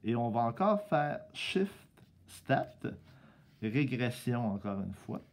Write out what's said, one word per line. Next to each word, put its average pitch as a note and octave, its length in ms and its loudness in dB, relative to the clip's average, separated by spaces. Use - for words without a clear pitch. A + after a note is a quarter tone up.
et A#2 140 2
on A#2 120 2
va A2+ 120 2
encore F#3+ 400 4
faire D3 400 0
Shift - 720 -2
Stat, - 480 0
régression A#2+ 880 0
encore G2 300 -4
une F#2 120 -6
fois. - 280 -10